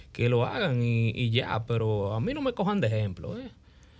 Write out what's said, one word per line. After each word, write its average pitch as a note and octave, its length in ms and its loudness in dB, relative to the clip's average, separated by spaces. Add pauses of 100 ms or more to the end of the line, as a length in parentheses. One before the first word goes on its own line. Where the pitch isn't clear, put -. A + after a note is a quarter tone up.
(120)
que A#2+ 160 0
lo A#2+ 180 4
hagan D3+ 360 0
y, A#2 280 2
y A#2+ 200 0
ya, A2+ 360 0
pero G#2+ 480 0
a A2+ 60 -2
mí G3 120 -2
no D4+ 100 -4
me C4 100 0
cojan G3+ 280 0
de C3 60 2
ejemplo, G#2+ 520 -2
¿eh? B3+ 120 -12 (500)